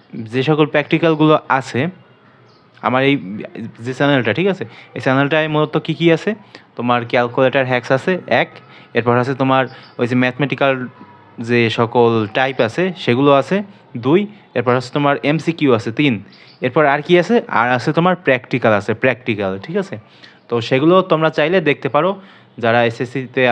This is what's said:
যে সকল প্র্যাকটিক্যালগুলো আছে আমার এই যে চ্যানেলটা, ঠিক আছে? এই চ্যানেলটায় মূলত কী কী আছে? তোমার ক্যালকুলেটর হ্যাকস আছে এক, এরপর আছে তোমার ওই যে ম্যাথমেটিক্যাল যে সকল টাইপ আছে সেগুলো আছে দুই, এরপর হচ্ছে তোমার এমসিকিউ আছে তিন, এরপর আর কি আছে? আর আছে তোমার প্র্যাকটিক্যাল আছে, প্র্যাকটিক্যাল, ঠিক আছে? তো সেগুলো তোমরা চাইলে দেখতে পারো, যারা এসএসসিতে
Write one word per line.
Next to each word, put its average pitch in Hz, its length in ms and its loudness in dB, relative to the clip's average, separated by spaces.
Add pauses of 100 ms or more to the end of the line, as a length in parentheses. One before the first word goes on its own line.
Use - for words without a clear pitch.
(340)
যে 127 160 0
সকল 151 240 4
প্র্যাকটিক্যালগুলো 156 600 2 (240)
আছে 127 220 -4 (1040)
আমার 127 220 0
এই 143 60 2 (680)
যে 131 140 -6
চ্যানেলটা, 139 400 2
ঠিক 190 140 0
আছে? 180 100 -10 (320)
এই 123 100 -10
চ্যানেলটায় 143 480 2
মূলত 151 220 0 (100)
কী 160 140 -4
কী 170 80 2 (100)
আছে? 202 140 -4 (460)
তোমার 120 220 0 (120)
ক্যালকুলেটর 127 600 0
হ্যাকস 123 260 -2
আছে 185 160 -2 (280)
এক, 165 80 -4 (480)
এরপর 120 160 2 (100)
আছে 135 180 -4
তোমার 131 220 2 (360)
ওই 123 120 -2
যে 127 120 0
ম্যাথমেটিক্যাল 135 500 -2 (760)
যে 120 100 2 (200)
সকল 117 300 2 (280)
টাইপ 135 200 -2 (100)
আছে 165 160 -4 (200)
সেগুলো 131 280 2 (100)
আছে 185 160 -2 (480)
দুই, 165 160 4 (360)
এরপর 120 200 0
হচ্ছে 127 200 -6
তোমার 143 180 2 (160)
এমসিকিউ 156 460 0
আছে 110 120 -6 (100)
তিন, 143 140 2 (520)
এরপর 151 180 0 (100)
আর 147 120 -2
কি 175 160 2
আছে? 220 140 0 (240)
আর 117 80 2 (100)
আছে 123 200 -4
তোমার 180 180 2 (100)
প্র্যাকটিক্যাল 123 540 0
আছে, 98 120 -4 (100)
প্র্যাকটিক্যাল, 113 500 -2 (140)
ঠিক 165 180 -8
আছে? - 120 -14 (540)
তো 120 60 -2 (140)
সেগুলো 147 260 4 (160)
তোমরা 160 260 2
চাইলে 165 200 2 (120)
দেখতে 139 260 -2
পারো, 165 160 0 (520)
যারা 117 160 2 (100)
এসএসসিতে 127 640 -4